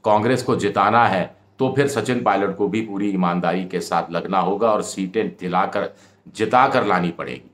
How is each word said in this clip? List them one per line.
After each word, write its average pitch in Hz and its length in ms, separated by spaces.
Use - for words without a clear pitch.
कांग्रेस 107 380
को 98 120
जिताना 104 520
है 92 280
तो 131 160
फिर 139 120
सचिन 120 360
पायलट 98 320
को 101 120
भी 107 140
पूरी 101 280
ईमानदारी 90 560
के 90 140
साथ 85 320
लगना 85 280
होगा 98 320
और 104 100
सीटें 95 460
दिलाकर, 90 640
जिता 123 320
कर 127 180
लानी 90 240
पड़ेगी। 65 440